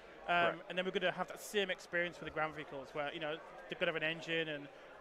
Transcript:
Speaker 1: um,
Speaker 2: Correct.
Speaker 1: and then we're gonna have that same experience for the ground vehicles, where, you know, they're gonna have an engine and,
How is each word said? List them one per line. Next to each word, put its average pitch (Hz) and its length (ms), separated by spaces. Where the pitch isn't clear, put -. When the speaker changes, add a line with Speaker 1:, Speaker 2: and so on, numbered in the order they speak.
Speaker 1:
um, 175 240
Speaker 2:
Correct. 170 180
Speaker 1:
and 175 80
then 185 80
we're 190 60
gonna 180 200
have 175 180
that 156 120
same 196 300
experience 175 460
for 160 80
the 156 60
ground 156 220
vehicles, 143 400
where, 143 180
you 165 80
know, 156 160
they're - 100
gonna 170 120
have 156 100
an 156 60
engine 160 420
and, 143 180